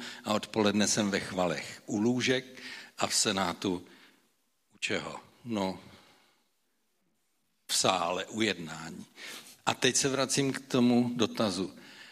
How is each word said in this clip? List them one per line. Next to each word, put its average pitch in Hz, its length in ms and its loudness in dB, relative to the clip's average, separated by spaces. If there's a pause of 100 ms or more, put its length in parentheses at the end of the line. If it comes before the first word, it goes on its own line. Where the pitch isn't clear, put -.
(240)
a 104 100 0
odpoledne 104 540 2
jsem 101 240 2
ve 95 80 0
Chvalech 90 640 -2
u 113 120 -2
lůžek 123 640 0 (360)
a 98 100 0
v - 80 -2
Senátu 95 680 0 (880)
u - 60 -20
čeho? 80 400 -4 (260)
No, 95 340 -2 (1900)
v - 80 0
sále 90 500 2
u 110 160 -4
jednání. 82 640 -4 (600)
A 113 80 2
teď 127 220 0
se 139 140 2
vracím 131 440 0
k - 60 -6
tomu 123 560 4
dotazu. 98 600 0 (360)